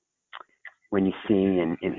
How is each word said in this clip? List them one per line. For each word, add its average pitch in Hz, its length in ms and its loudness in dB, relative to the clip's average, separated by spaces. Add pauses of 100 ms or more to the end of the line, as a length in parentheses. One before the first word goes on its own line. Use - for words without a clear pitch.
(880)
when 98 160 2
you 92 80 0 (140)
see 95 340 4
and, 85 200 -2
and 90 180 -4